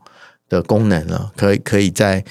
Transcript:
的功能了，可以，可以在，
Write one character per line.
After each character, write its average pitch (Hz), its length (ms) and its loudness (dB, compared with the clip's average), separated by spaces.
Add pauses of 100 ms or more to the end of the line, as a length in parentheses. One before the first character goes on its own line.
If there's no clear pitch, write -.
(500)
的 90 140 0
功 107 260 2
能 82 180 0
了， 87 300 -6
可 101 160 2
以， 104 60 0
可 104 200 -2
以 98 100 2
在， 95 420 0